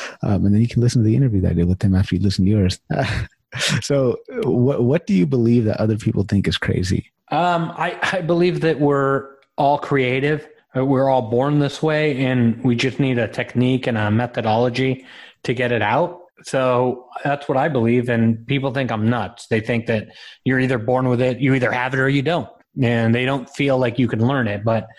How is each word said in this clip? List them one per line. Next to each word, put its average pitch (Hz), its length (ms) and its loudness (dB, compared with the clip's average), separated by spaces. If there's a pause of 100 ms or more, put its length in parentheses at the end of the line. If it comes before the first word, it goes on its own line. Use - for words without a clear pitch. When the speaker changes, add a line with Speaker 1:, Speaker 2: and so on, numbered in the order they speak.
(240)
Speaker 1:
Um, 98 220 0
and 101 100 4
then 107 60 4
you 117 60 2
can 117 140 -2
listen 120 220 2
to 107 40 2
the 110 80 4
interview 120 260 2
that 90 100 2
I - 20 0
did 87 140 2
with 92 160 0
him 95 100 4
after 95 220 2
you 90 60 0
listen 95 240 0
to 98 60 4
yours. 98 280 2 (100)
<laughs> - 100 -2 (840)
So 135 360 0 (260)
what, 120 400 2
what 135 240 0
do 208 60 0
you 180 120 4
believe 120 400 2
that 107 140 -2
other 107 180 0
people 104 260 -2
think 95 260 0
is 87 80 0
crazy? 90 540 -2 (200)
Speaker 2:
Um, 165 460 0
I, 175 200 -4 (140)
I 190 100 -2
believe 170 400 2
that 156 200 0
we're 139 480 2 (280)
all 143 220 2
creative. 139 680 0 (280)
Uh, 131 100 0
we're 135 240 2
all 131 200 2
born 139 300 2
this 143 220 -2
way, 151 440 0
and 120 380 0
we 123 120 2
just 123 240 -2
need 131 180 0
a 113 100 0
technique 127 600 -2
and 117 100 -2
a 104 140 0
methodology 120 920 0 (380)
to 135 100 -2
get 123 180 -2
it 117 100 0
out. 143 400 -2 (220)
So 127 640 0 (160)
that's 143 240 -4
what 139 100 0
I 147 120 0
believe, 120 400 0
and 113 360 0
people 139 280 -2
think 127 180 -4
I'm 110 180 0
nuts. 113 380 -4
They 113 140 0
think 113 260 -2
that 110 220 -2 (340)
you're 127 160 2
either 131 180 0
born 127 300 0
with 123 140 2
it, 127 180 0
you 131 140 2
either 123 180 0
have 123 220 -2
it 131 80 0
or 135 80 2
you 139 120 2
don't, 151 280 -2 (320)
and 117 340 2
they 123 100 0
don't 131 260 -4
feel 139 280 0
like 123 180 -2
you 123 120 2
can 113 180 0
learn 131 220 0
it. 101 160 -6
But 113 220 0 (120)